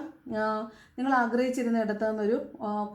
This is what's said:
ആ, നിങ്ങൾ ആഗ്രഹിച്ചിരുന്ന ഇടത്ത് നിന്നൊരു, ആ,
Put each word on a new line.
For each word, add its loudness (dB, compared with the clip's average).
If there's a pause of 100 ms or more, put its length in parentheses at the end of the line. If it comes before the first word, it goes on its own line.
(420)
ആ, 0 (540)
നിങ്ങൾ 2
ആഗ്രഹിച്ചിരുന്ന 2
ഇടത്ത് 0
നിന്നൊരു, 2 (300)
ആ, -2 (120)